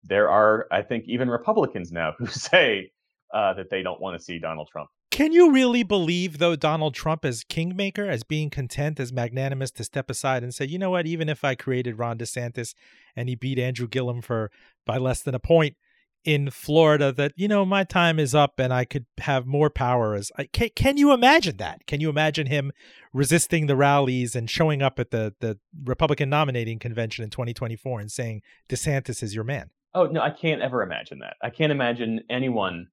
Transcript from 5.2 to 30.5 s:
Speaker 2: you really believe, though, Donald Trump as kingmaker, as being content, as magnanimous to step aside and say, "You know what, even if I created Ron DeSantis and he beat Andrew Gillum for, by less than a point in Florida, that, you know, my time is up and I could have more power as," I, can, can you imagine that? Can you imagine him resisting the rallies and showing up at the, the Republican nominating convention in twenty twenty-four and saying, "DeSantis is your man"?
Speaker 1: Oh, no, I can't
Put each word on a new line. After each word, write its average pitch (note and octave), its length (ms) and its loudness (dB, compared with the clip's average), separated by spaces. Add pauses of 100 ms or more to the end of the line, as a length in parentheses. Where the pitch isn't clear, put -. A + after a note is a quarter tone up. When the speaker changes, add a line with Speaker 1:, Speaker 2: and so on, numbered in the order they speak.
Speaker 2:
you E4+ 180 10
really B3 320 4
believe, F3 540 0
though, E3+ 180 2
Donald D#3 400 0
Trump D#3+ 300 -4
as B2 180 -4
kingmaker, F#3+ 640 -4
as C3+ 180 -4
being D3+ 260 -4
content, C#3+ 500 -6
as B2 120 -6
magnanimous C3 600 -4
to - 120 -12
step - 260 -8
aside B2+ 320 -2
and B2 120 -8
say, C#3 120 -6
"You D#3 140 -8
know F#3+ 100 -2
what, F3 160 0
even D#3+ 240 -2
if D3+ 140 -4
I C3+ 100 0
created B2 460 -4
Ron A#2 180 -4
DeSantis A#2 560 -8 (420)
and B2 120 -6
he B2+ 80 -4
beat C3 240 -4
Andrew B2 280 -4
Gillum B2 340 -4
for, A2+ 300 -4 (340)
by A2+ 120 -2
less B2+ 240 -2
than C3 140 -4
a B2 40 -6
point D#3+ 360 4 (480)
in C#3+ 260 0
Florida, D3+ 640 4
that, C#3 240 -2
you F#3+ 120 -2
know, G3+ 180 2
my G3 180 2
time E3+ 360 2
is C#3 140 0
up D3 240 4
and B2+ 160 0
I B2+ 120 2
could C3 200 -8 (140)
have C3+ 260 0
more D3 240 2
power B2 460 0
as," G2+ 220 -6
I, C#3+ 80 -6
can, - 300 -2
can C#4 220 2
you C#4+ 140 8
imagine A#3+ 460 6
that? F2+ 300 -10
Can D3 120 -4
you D#3 100 0
imagine D3+ 380 0
him C#3 240 0 (420)
resisting C#3+ 540 2
the C#3 80 4
rallies C3 600 4
and A#2 140 -4
showing D3+ 320 2
up C3+ 160 0
at B2 140 -4
the, A2 300 -2
the A2 180 -4 (240)
Republican C#3+ 460 0
nominating B2 500 0
convention A2+ 440 -6
in A2 60 -10
twenty A#2+ 240 -6
twenty-four A#2 460 -8
and G#2 120 -10
saying, A2+ 300 -8 (280)
"DeSantis C3 520 -2
is G#2 140 -6
your A2 80 -4
man"? B2+ 280 -8 (220)
Speaker 1:
Oh, F3+ 120 4
no, D#3 160 -2
I C3 80 2
can't D#3 320 -2